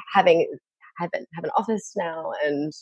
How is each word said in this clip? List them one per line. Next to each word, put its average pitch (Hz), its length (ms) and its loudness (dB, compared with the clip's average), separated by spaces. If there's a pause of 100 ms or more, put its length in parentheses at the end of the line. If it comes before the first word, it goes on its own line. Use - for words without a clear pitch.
(120)
having, 175 360 6 (500)
have 175 140 -6
an, - 220 -6
have 165 100 -8
an - 120 -4
office 214 400 -2
now 165 360 -6 (120)
and 147 380 -2